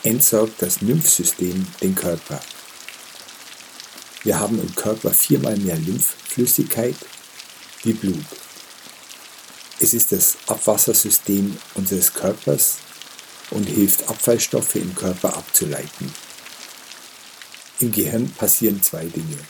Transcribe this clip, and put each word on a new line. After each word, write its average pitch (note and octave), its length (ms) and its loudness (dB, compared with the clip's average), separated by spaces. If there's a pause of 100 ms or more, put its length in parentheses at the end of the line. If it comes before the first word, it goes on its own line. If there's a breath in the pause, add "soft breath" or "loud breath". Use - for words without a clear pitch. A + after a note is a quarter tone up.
entsorgt A2 580 4
das F#2 200 0
Lymphsystem F#2+ 840 2 (160)
den F#2+ 140 2
Körper. E2 440 -2 (1800)
Wir G#2 160 2
haben G#2 200 2
im F2+ 160 -4
Körper - 360 0
viermal C3 460 4
mehr F#2 200 0
Lymphflüssigkeit - 1160 0 (880)
wie A2+ 100 2
Blut. F#2+ 300 0 (1600)
Es - 160 4
ist A2+ 160 2
das - 340 4
Abwassersystem G#2 1120 2 (160)
unseres F#2+ 400 0
Körpers - 640 2 (720)
und G#2 180 -2
hilft, - 420 4
Abfallstoffe - 680 2
im F#2 180 -2
Körper F2+ 420 -2
abzuleiten. - 760 -2 (1700)
Im A#2+ 120 2
Gehirn A2+ 380 0
passieren G2+ 540 2
zwei E2 220 -2
Dinge. D3 340 -6 (100)